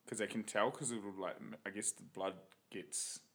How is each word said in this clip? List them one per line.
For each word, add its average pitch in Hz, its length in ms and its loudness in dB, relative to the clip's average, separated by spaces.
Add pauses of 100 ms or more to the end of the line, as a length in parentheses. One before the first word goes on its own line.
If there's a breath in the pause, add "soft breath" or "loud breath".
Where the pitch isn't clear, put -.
'cause 113 120 -2
they 104 80 4
can 107 160 0
tell, 107 280 6
'cause 123 200 0
it'll, 104 220 -2
like, 92 240 -2
m-, - 180 -8 (100)
I 101 60 0
guess 104 200 0
the - 120 -10
blood 95 320 0 (340)
gets - 500 -4 (160)